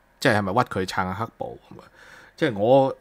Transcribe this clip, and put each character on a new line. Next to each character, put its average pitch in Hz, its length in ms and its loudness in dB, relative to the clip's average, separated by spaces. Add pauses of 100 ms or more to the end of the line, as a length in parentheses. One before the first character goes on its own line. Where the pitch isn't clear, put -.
(200)
即 - 80 2
係 110 100 4
係 104 40 0
咪 95 100 -4
屈 107 60 0 (120)
佢 95 160 -4
撐 92 260 -4
黑 95 140 -6 (100)
暴 - 220 -12 (100)
噉 - 120 -20
啊？ - 40 -20 (520)
即 165 100 0
係 117 100 -4
我 127 440 4